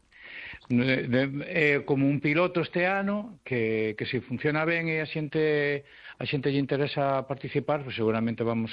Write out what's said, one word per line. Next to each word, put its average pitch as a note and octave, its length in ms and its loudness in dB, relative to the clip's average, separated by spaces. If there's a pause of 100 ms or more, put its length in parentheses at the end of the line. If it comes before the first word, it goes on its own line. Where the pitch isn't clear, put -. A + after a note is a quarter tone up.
(680)
De, B2+ 420 2
de, B2+ 100 4 (260)
é D#3 200 2 (160)
como C#3 240 2
un C#3+ 160 2
piloto E3+ 400 2
este F3 240 0
ano G3 560 -2
que, A2 540 0
que - 100 -4
se A#2+ 160 -2
funciona D3+ 400 -2
ben E3 240 0
e D#3+ 160 0
a D3 60 -6
xente, D3 760 0 (340)
a - 60 -6
xente C3+ 280 -2
lle C#3 100 2
interesa C#3 640 0
participar, C#3+ 560 -2
pois B2+ 120 -10
seguramente A2+ 520 0
vamos A2+ 260 -2